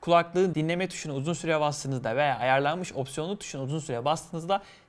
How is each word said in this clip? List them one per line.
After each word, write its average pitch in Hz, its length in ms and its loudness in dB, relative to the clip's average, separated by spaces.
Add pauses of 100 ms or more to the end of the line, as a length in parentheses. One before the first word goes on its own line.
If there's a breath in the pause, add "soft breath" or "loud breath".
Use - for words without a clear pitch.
kulaklığın 170 540 4
dinleme 170 340 0
tuşuna 156 260 -8
uzun 139 180 -2
süre 160 280 0
bastığınızda 135 560 0
veya 139 220 2
ayarlanmış 143 540 2
opsiyonlu 156 460 -4
tuşuna - 240 -8
uzun 139 160 -4
süre 127 260 -4
bastığınızda 165 580 -2 (260 loud breath)